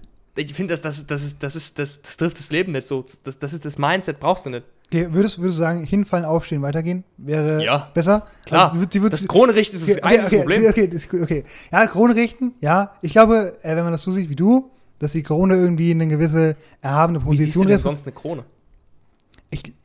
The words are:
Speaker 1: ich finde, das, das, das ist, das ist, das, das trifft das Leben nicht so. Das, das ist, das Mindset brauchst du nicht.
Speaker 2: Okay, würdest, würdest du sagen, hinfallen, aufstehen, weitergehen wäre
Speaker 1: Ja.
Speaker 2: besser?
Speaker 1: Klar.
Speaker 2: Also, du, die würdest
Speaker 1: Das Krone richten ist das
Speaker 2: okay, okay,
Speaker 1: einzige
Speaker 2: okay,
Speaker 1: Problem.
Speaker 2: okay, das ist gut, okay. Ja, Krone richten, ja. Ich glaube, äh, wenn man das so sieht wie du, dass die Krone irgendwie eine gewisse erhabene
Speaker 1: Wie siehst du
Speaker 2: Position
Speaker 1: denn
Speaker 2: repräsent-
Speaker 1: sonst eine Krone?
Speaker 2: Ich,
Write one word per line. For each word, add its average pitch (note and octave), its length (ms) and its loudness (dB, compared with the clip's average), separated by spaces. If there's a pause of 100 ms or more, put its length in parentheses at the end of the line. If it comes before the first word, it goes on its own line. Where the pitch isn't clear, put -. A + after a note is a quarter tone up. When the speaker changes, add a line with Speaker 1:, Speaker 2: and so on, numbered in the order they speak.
(360)
Speaker 1:
ich D3 180 -8
finde, E3+ 200 -4
das, D#3+ 80 -8
das, D3 240 -8
das C#3+ 180 -6
ist, C#3+ 180 -12
das C#3 140 -8
ist, - 220 -10
das, C#3+ 240 -8
das - 160 -14
trifft E3+ 200 -4
das D3+ 140 -10
Leben F3+ 200 -4
nicht C3+ 140 -6
so. C3 180 -6 (200)
Das, C3+ 140 -14
das C#3+ 160 -10
ist, D#3 100 -12
das D3 140 -10
Mindset D#3 420 -2
brauchst F3+ 260 -2
du C#3 40 -10
nicht. A#2+ 140 -10 (240)
Speaker 2:
Okay, E3+ 220 -2
würdest, G3 300 0
würdest F3 180 -2
du D#3+ 40 0
sagen, E3+ 200 -2
hinfallen, F#3 420 -2
aufstehen, D#3 380 -2
weitergehen E3 400 -4 (140)
wäre D3+ 480 -2
Speaker 1:
Ja. C#3 300 -2
Speaker 2:
besser? G3 340 2 (160)
Speaker 1:
Klar. F#3 240 4
Speaker 2:
Also, E3+ 100 -2
du, F#3 80 0
die F#3+ 160 0
würdest G3+ 220 0
Speaker 1:
Das F#3+ 40 -6
Krone A#3 280 6
richten G#3 180 0
ist E3 140 -4
das G3+ 80 4
Speaker 2:
okay, - 80 -8
okay, A3 160 6
Speaker 1:
einzige G#3 220 2
Speaker 2:
okay, C3+ 120 -2
Speaker 1:
Problem. A3 160 4
Speaker 2:
okay, G#3 160 2
das E3+ 100 -4
ist D#3 140 -10
gut, F3 120 -2
okay. D3+ 200 -4 (300)
Ja, G#3 160 4
Krone A3 260 4
richten, A#3 460 -2
ja. F#3 320 0 (100)
Ich E3 80 -6
glaube, A3 520 4
äh, D#3+ 120 -4
wenn E3 80 -2
man E3+ 100 -2
das D#3+ 100 -6
so F#3 100 -4
sieht F#3 180 -2
wie C#3+ 60 -6
du, A#3 340 2 (300)
dass D3 120 -4
die D#3+ 120 -4
Krone F#3 320 2
irgendwie E3+ 340 2
eine E3 160 2
gewisse D#3 500 0 (260)
erhabene D#3 380 0
Speaker 1:
Wie C#3+ 160 0
siehst D3+ 200 0
du F3+ 60 2
Speaker 2:
Position G3 40 4
Speaker 1:
denn G3 120 6
Speaker 2:
repräsent- C#3 40 -2
Speaker 1:
sonst C#3+ 240 -4
eine C3+ 80 -14
Krone? D3+ 300 -10 (1080)
Speaker 2:
Ich, - 240 -12 (100)